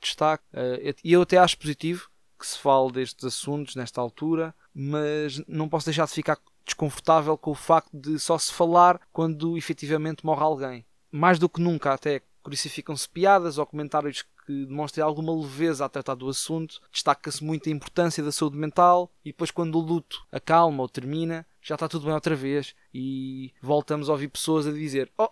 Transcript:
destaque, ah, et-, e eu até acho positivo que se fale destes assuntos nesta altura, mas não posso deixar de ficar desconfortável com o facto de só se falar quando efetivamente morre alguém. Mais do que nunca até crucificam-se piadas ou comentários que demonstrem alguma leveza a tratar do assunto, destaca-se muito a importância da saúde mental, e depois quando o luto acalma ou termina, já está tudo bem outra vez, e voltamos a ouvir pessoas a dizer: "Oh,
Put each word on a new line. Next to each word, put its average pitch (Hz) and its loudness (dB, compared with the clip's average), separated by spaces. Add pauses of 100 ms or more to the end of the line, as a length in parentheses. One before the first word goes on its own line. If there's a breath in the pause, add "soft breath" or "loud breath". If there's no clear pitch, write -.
destaque, - -2 (100)
ah, 127 -4
et-, 143 -6
e 165 2
eu 180 8
até 180 4
acho 180 6
positivo 156 -6 (300)
que - -14
se - -8
fale 135 4
destes 127 -8
assuntos 143 -6
nesta 127 -8
altura, 160 -4 (180)
mas 147 -4
não 156 -4
posso 147 -2
deixar 156 0
de - -12
ficar 151 -2 (260)
desconfortável 156 2
com - -6
o 143 -4
facto - 2
de 147 -6
só 165 0
se - -4
falar 175 6 (120)
quando 165 -2
efetivamente 156 -4
morre 151 2
alguém. 135 -2 (240)
Mais 165 6
do 175 6
que 160 -4
nunca 165 2
até 139 -2 (180)
crucificam-se 143 -8
piadas 175 4
ou 147 -2
comentários 147 -4 (200)
que 139 -8
demonstrem 147 -4
alguma 156 -2
leveza 147 -2
a 131 -4
tratar 135 -6
do 127 -8
assunto, 160 -6 (120)
destaca-se - -2
muito 156 -4
a 156 0
importância 160 0
da 147 -2
saúde 147 -2
mental, 175 4 (120)
e 151 -10
depois 160 -6
quando 165 -2
o 165 4
luto 160 -4
acalma 160 2
ou 127 -4
termina, 160 -6 (140)
já 151 -8
está 160 -6
tudo 147 -6
bem 156 0
outra 156 0
vez, 139 -2 (180)
e 131 -8 (100)
voltamos 147 -2
a 156 2
ouvir 143 -2
pessoas 156 -2
a 151 -2
dizer: 139 -4
"Oh, 220 2